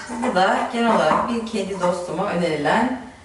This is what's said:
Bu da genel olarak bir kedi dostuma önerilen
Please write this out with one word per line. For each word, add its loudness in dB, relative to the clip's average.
Bu 0
da 2
genel 2
olarak 2
bir -4
kedi -4
dostuma -2
önerilen 0